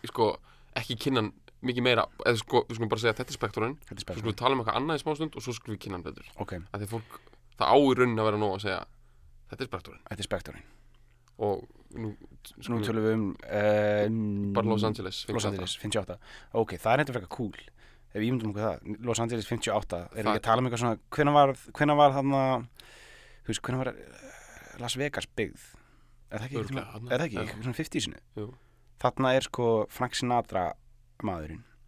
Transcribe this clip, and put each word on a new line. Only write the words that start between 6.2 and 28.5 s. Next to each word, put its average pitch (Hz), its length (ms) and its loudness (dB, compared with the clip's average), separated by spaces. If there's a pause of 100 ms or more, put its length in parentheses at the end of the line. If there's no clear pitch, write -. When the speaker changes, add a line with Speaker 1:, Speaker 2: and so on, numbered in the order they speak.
Speaker 2:
Ok. - 220 -8
Speaker 1:
Af 98 220 -10
því 104 40 -4
að 98 60 -10
fólk, 113 200 -8 (460)
það - 140 2
á 117 60 8
í 139 200 8
rauninni 120 240 4
að 110 80 4
vera 104 80 2
nóg 107 180 2
að 98 60 -8
segja, 98 240 -2 (640)
„Þetta - 120 -12
er 131 100 -4
Spectorinn“. - 380 -12
Speaker 2:
Þetta 101 100 -8
er - 100 -6
Spectorinn. - 340 -6 (760)
Speaker 1:
Og 104 280 -2 (280)
nú 110 160 -6
Speaker 2:
Nú - 520 -20
Speaker 1:
skulum 117 200 -2
Speaker 2:
tölum 110 220 0
við 110 80 4
um, 107 300 -2
eh, 104 680 2 (440)
Speaker 1:
Bara 107 140 2
Los 107 160 2
Angeles, 104 420 -4
Speaker 2:
Los - 0 -
Speaker 1:
fimmtíu 110 100 -4
og - 20 0
átta. 107 100 0
Speaker 2:
Angeles, 92 300 -4
fimmtíu 107 240 -2
og 92 40 -8
átta. 87 120 -12 (360)
Ok, 107 240 0
það 110 160 2
er 131 60 6
eitthvað 143 160 -2
frekar 95 140 0
cool. 107 240 -6 (580)
Ef 104 80 -4
við 110 80 2
ímyndum 117 240 2
okkur 104 140 -2
það, 104 400 -4
Los 113 140 0
Angeles 117 280 -2
fimmtíu 113 240 -2
og 101 120 2
átta, - 140 -6 (140)
er - 80 -10
ekki 107 80 0
Speaker 1:
Það 107 80 2
Speaker 2:
að 110 60 -2
tala 113 200 4
um 127 60 2
eitthvað 117 140 -2
svona, 117 160 0 (140)
hvenær 147 220 4
var, 143 200 8 (180)
hvenær 147 260 4
var 147 140 10
þarna, 135 560 2 (760)
þú - 40 -8
veist, - 140 -4
hvenær 127 160 -4
var, 131 100 -2
eh, - 920 -16
Las 117 180 -6
Vegas 143 280 -2 (120)
byggð? - 240 -4 (680)
Er 98 80 -8
það 113 80 -6
ekki 135 100 -6
Speaker 1:
Örugglega 123 240 -4
Speaker 2:
svona, 101 120 -16
Speaker 1:
þarna, 117 180 -8
Speaker 2:
er 127 80 2
það 160 80 0
ekki 110 100 -6
Speaker 1:
já. - 40 -2
Speaker 2:
eitthvað 104 220 -8
svona 127 160 -4
fiftiesinu? - 380 -4 (180)
Speaker 1:
Jú. 107 180 -10 (460)